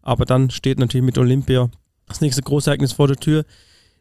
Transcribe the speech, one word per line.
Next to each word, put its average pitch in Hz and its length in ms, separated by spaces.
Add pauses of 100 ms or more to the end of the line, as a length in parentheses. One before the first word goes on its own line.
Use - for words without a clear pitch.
Aber 123 220
dann 131 260
steht 135 300
natürlich 127 240
mit 127 120
Olympia 127 540 (380)
das - 120
nächste 143 220
Großereignis 143 500
vor 147 140
der 135 120
Tür. 156 260 (560)